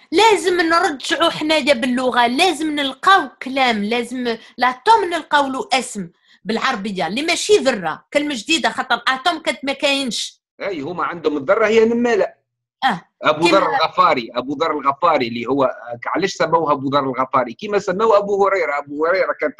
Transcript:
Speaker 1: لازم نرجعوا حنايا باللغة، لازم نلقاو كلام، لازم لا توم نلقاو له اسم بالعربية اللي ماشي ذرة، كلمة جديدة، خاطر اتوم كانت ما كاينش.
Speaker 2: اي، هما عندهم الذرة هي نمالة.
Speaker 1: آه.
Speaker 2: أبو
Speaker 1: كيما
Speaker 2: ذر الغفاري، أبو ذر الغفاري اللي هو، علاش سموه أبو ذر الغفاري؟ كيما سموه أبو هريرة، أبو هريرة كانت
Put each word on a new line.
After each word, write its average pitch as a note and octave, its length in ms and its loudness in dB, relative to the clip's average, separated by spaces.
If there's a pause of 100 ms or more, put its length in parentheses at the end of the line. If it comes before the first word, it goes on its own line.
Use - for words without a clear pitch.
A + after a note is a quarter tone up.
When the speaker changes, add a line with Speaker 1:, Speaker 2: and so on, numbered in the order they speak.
(120)
Speaker 1:
لازم F4+ 500 4
نرجعوا E4 680 0
حنايا D4+ 440 0
باللغة، B3 540 0
لازم D4+ 480 0
نلقاو D4 540 2 (140)
كلام، B3 400 0
لازم A#3+ 540 -4 (200)
لا B3+ 140 2 (140)
توم G#4+ 180 6
نلقاو D4+ 440 0
له C4+ 260 -6
اسم G#3 360 -2 (340)
بالعربية G3+ 640 -4
اللي A3 140 -4
ماشي F4 360 2
ذرة، G3 560 -2
كلمة D4 220 -2
جديدة، A#3 340 0
خاطر A#3 380 -4
اتوم C4 320 -2
كانت D4 240 -4
ما C4+ 100 -4
كاينش. C#4 720 -4 (180)
Speaker 2:
اي، F3 200 -6
هما D#3+ 220 -6
عندهم D#3 340 -2
الذرة G3+ 300 2
هي A3+ 180 6
نمالة. A#3 400 2 (580)
Speaker 1:
آه. A3 180 0 (220)
Speaker 2:
أبو D3+ 220 2
Speaker 1:
كيما F3 120 6
Speaker 2:
ذر F3 120 2
الغفاري، D#3+ 680 2
أبو B2+ 180 -4
ذر D#3 180 -2
الغفاري C#3+ 560 0
اللي A#2 180 -6
هو، C3 240 2 (460)
علاش F#3 160 -2
سموه D#3+ 400 0
أبو C#3 180 -2
ذر C#3 140 0
الغفاري؟ B2+ 500 -2
كيما G#3 260 -4
سموه G3+ 380 2
أبو G3+ 300 2
هريرة، D#3+ 300 0
أبو C#3+ 280 -6
هريرة E3 340 0
كانت C#3+ 200 -4